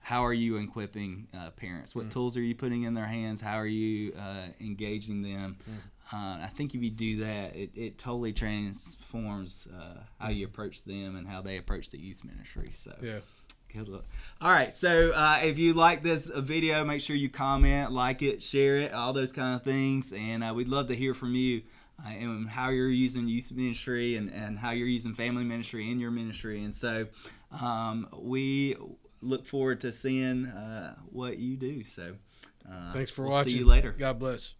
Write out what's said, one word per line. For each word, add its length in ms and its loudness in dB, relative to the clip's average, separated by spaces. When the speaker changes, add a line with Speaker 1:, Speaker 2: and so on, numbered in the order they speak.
Speaker 1:
How 260 0
are 80 2
you 220 2
equipping, 760 -6
uh, 180 -12
parents? 440 -12
What 120 -6
Speaker 2:
Mm. 40 -10
Speaker 1:
tools 260 -2
are 60 0
you 120 0
putting 280 -2
in 120 -2
their 120 -2
hands? 340 -4
How 160 -4
are 100 -2
you, 480 -2
uh, 340 -10
engaging 640 -6
them? 340 -6
Speaker 2:
Mm. 80 -10
Speaker 1:
Uh, 320 -8
I 40 -8
think 260 -6
if 80 -2
you 80 0
do 300 -2
that, 360 -4
it, 180 -8
it 240 -8
totally 340 -4
transforms, 1400 -6
uh, 280 -14
how 100 -6
you 160 -2
Speaker 2:
Mm. 40 -10
Speaker 1:
approach 340 -10
them 320 -8
and 100 -10
how 160 -8
they 140 -6
approach 340 -4
the 80 -12
youth 260 -14
ministry. 480 -10
So. 300 -14
Speaker 2:
Yeah. 180 -6
Speaker 1:
Good 160 -8
luck. 160 -10
All 120 6
right, 200 6
so, 380 6
uh, 320 6
if 160 2
you 160 8
like 300 8
this, 260 2
uh, 100 -2
video, 440 2
make 160 0
sure 160 0
you 120 2
comment, 640 6
like 320 2
it, 180 2
share 360 6
it, 160 2
all 200 -2
those 200 0
kind 240 0
of 80 -6
things. 480 2
And, 320 -4
uh, 100 -2
we'd 140 0
love 200 2
to 60 0
hear 180 0
from 220 -2
you, 280 2
uh, 120 -12
and 380 -4
how 200 -2
you're 220 2
using 360 4
youth 240 -2
ministry 640 -2
and, 160 -2
and 300 -6
how 100 -4
you're 160 0
using 260 0
family 300 -2
ministry 480 -4
in 80 -2
your 140 -2
ministry. 500 -6
And 100 -6
so, 360 -4
um, 560 -2
we 600 0
look 240 -2
forward 360 0
to 100 -4
seeing, 560 0
uh, 480 -10
what 280 -6
you 180 -4
do. 260 -6
So, 320 -12
uh, 220 -10
Speaker 2:
Thanks 180 -2
for 120 -6
Speaker 1:
we'll 100 0
Speaker 2:
watching. 220 4
Speaker 1:
see 40 2
you 80 6
later. 240 12
Speaker 2:
God 300 -2
bless. 400 -6